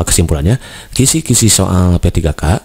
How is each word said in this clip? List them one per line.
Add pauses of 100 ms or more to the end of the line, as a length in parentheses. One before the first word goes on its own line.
kesimpulannya (320)
kisi-kisi
soal
P
tiga
K,